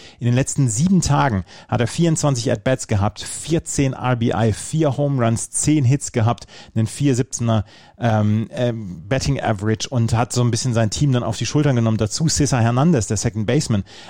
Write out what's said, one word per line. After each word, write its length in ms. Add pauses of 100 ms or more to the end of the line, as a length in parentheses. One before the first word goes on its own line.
(200)
In 40
den 100
letzten 360
sieben 320
Tagen 420 (220)
hat 160
er 40
vierundzwanzig 640
At-Bats 360
gehabt, 340
vierzehn 720
R 240
B 140
I, 240
vier 420
Home 260
Runs, 280
zehn 340
Hits 280
gehabt, 340 (280)
einen 120
vier 280
siebzehner, 520 (320)
ähm, 520
äh, 220
Betting 640
Average 520
und 260
hat 160
so 80
ein 100
bisschen 220
sein 160
Team 240
dann 120
auf 120
die 100
Schultern 300
genommen. 220
Dazu 300
Cesar 340
Hernandez, 460
der 100
Second 280
Baseman, 380 (260)